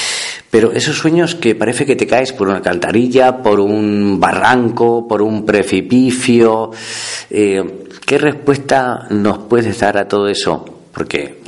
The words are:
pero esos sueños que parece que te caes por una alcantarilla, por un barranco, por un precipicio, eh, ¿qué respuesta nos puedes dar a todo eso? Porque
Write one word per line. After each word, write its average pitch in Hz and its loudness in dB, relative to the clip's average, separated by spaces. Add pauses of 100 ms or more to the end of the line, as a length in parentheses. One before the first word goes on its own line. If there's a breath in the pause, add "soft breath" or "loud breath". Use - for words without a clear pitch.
(500 loud breath)
pero 110 4
esos 131 -2
sueños 165 0
que 113 0
parece 120 -2
que 139 2
te 107 -2
caes 127 0
por 98 -2
una 98 0
alcantarilla, 123 0
por 104 2
un 101 0
barranco, 117 2
por 104 0
un 107 -2
precipicio, 113 2 (600 loud breath)
eh, 98 0 (200)
¿qué 139 0
respuesta 139 0
nos 104 0
puedes 104 0
dar 101 2
a 98 0
todo 101 0
eso? 90 -2 (280)
Porque 73 -8